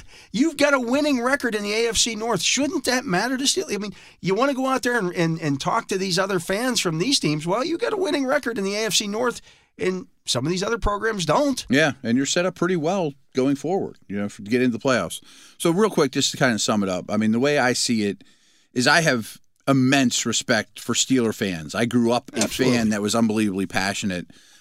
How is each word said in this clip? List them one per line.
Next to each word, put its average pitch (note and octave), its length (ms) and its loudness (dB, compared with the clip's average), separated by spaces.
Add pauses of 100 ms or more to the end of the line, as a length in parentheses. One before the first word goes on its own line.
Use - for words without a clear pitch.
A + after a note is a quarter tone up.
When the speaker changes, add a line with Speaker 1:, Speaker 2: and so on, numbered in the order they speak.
(300)
Speaker 1:
you've D4 260 0
got C#4+ 180 4
a C4+ 40 2
winning C4 420 0
record B3 360 0
in G#3 80 -4
the G3+ 80 -4
A A#3 160 0
F G#3+ 80 -4
C A3+ 180 0
North. A3 260 -2
Shouldn't C#4+ 440 -2
that B3+ 200 0
matter G#3 320 -2
to B3 80 -4
Steelers? C4+ 300 -2
I G3+ 40 -4
mean, G3+ 160 -8 (260)
you F#3+ 160 0
wanna C4+ 180 2
go C4 140 -2
out C4 160 0
there A#3+ 120 0
and, F3+ 180 0
and, E3 260 0
and C#3+ 200 -2
talk - 280 -2
to G3 100 -2
these F#3+ 220 0
other F#3+ 180 -2
fans A3 400 -2
from D#3+ 200 -2
these B3 200 0
teams. D3+ 300 -2
Well, A3 160 0
you E4 140 -4
got A4+ 140 -2
a G#4+ 40 -2
winning E4 300 -2
record C4 300 -2
in G3 60 -4
the G3 140 -4
A A3 100 -2
F G3 80 -2
C G#3+ 140 0
North, A3+ 320 -2 (360)
and F#3 300 -4 (180)
some B2 220 -2
of D#3+ 60 0
these F#3 100 -2
other A3 160 -2
programs G#3 480 -2
don't. C4 420 2
Speaker 2:
Yeah, C#3+ 260 4 (100)
and A#2 120 2
you're C#3 80 2
set F3 220 0
up F3 80 -4
pretty F3+ 220 0
well D#3+ 360 -2 (220)
going C3+ 220 2
forward, - 500 -4
you G2 100 -8
know, G2+ 120 -2
for, - 140 -12
to G2 60 -12
get B2 140 2
into A#2+ 160 2
the - 100 -10
playoffs. G#2 320 0 (380)
So E3+ 140 2
real G3 180 4
quick, D3 220 2
just C#3 180 0
to - 60 -8
kinda A#2+ 240 2
sum G#2+ 240 0
it F#2+ 40 0
up, F2+ 220 -2
I G#2 60 0
mean, A2 160 2
the A#2 80 2
way D3 180 2
I B2 140 2
see A2+ 320 0
it G2+ 180 -4 (500)
is B2 140 0
I D3+ 140 6
have C3 360 0 (300)
immense C3+ 600 2
respect A2 520 -2
for - 160 -6
Steeler A#2+ 400 2
fans. E2+ 400 -4
I A2+ 120 0
grew A#2 260 2
up - 220 -2
a - 80 -2
Speaker 1:
Absolutely. B2+ 340 2
Speaker 2:
fan A2+ 140 2
that G#2+ 100 0
was G#2 140 0
unbelievably G#2+ 500 2
passionate. F#2+ 640 -2 (340)